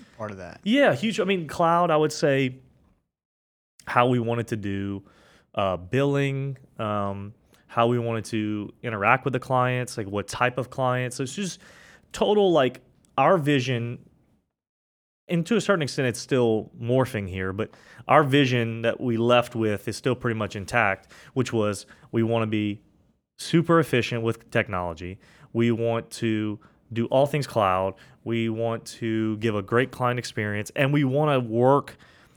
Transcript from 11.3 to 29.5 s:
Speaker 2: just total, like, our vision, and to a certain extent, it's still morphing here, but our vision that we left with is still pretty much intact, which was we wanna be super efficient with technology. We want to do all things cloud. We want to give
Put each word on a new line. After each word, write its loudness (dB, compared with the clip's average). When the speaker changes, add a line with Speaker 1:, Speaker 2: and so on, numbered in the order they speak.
Speaker 2:
just -8
total, 2
like, 2
our 6
vision, 0
and 0
to 2
a 2
certain 2
extent, -2
it's -4
still 0
morphing 0
here, -4
but -6
our 6
vision 2
that 0
we 0
left 4
with 0
is -6
still 0
pretty -4
much -6
intact, -2
which -2
was -2
we 0
wanna 0
be -4
super 2
efficient 0
with -4
technology. -4
We 2
want -2
to -4
do 0
all 4
things -2
cloud. 0
We -2
want -4
to -2
give 0